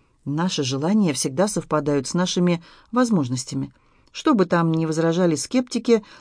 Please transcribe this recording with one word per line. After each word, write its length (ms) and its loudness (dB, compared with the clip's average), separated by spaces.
"Наши 380 -2
желания 500 0
всегда 360 -2
совпадают 580 -2
с 80 -6
нашими 480 0
возможностями". 800 -2
Что 200 2
бы 120 2
там 240 2
ни 160 0
возражали 480 2
скептики, 720 0